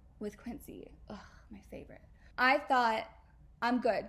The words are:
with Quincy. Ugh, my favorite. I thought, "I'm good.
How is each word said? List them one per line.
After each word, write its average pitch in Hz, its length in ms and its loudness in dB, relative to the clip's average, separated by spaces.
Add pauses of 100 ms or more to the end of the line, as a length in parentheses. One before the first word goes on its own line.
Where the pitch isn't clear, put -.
(200)
with 208 220 -10
Quincy. - 500 -16 (180)
Ugh, 208 80 -14 (340)
my 196 80 -18 (100)
favorite. - 320 -18 (360)
I 254 220 6
thought, 240 440 2 (580)
"I'm 240 200 0
good. 196 280 0